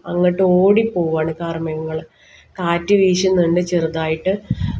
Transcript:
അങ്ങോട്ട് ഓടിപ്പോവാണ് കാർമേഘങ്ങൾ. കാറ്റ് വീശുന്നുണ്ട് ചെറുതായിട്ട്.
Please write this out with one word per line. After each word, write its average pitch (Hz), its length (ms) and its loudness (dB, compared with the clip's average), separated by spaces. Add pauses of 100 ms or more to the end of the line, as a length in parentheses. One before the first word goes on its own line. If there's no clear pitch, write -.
അങ്ങോട്ട് 180 460 0
ഓടിപ്പോവാണ് 180 840 2
കാർമേഘങ്ങൾ. 160 680 -6 (560)
കാറ്റ് 170 400 0
വീശുന്നുണ്ട് 185 680 2
ചെറുതായിട്ട്. 160 720 -2 (460)